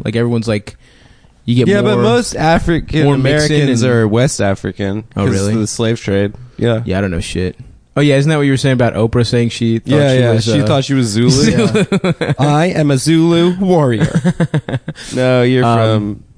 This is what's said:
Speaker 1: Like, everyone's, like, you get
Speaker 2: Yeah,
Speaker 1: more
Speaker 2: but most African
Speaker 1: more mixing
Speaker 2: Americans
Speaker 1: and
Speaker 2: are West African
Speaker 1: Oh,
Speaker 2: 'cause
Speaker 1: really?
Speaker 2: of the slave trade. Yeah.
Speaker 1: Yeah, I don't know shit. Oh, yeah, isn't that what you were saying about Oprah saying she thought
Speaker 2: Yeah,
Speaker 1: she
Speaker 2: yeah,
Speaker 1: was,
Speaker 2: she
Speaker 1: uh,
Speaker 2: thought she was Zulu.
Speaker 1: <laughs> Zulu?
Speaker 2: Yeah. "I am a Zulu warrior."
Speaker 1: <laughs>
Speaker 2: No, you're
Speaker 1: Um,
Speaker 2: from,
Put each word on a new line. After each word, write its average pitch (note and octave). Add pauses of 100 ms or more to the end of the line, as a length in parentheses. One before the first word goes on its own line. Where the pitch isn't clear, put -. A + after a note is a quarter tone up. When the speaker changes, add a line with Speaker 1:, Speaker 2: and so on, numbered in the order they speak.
Speaker 1:
Like, A2
everyone's, A#2
like, G#2 (680)
you A#2
get B2
Speaker 2:
Yeah, G3+
Speaker 1:
more G#3
Speaker 2:
but -
most A#3
African D#3+
Speaker 1:
more C#3+
mixing D3+
Speaker 2:
Americans C3+
Speaker 1:
and B2+
Speaker 2:
are A2+
West A#2
African G2+ (120)
Speaker 1:
Oh, G2+
Speaker 2:
'cause G2
Speaker 1:
really? G2
Speaker 2:
of A2+
the G#2
slave A2+
trade. G2+ (220)
Yeah. A#2
Speaker 1:
Yeah, F#2+
I -
don't G2
know E2+
shit. F2+ (400)
Oh, C#3
yeah, C#3+
isn't C#3
that D#3+
what C#3+
you C#3+
were C3+
saying C3+
about B2
Oprah A#2
saying A#2+
she A2+
thought -
Speaker 2:
Yeah, D3
Speaker 1:
she B2+
Speaker 2:
yeah, A#2+
Speaker 1:
was, A2+
Speaker 2:
she A2+
Speaker 1:
uh, C3+
Speaker 2:
thought C#3
she C#3
was C3
Zulu. A2+
Speaker 1:
<laughs> G3
Zulu? - (360)
Speaker 2:
Yeah. -
"I D#3
am D#3
a C3+
Zulu E3+
warrior." D3+
Speaker 1:
<laughs> -
Speaker 2:
No, B2+
you're B2+
Speaker 1:
Um, A#2
Speaker 2:
from, G#2+ (140)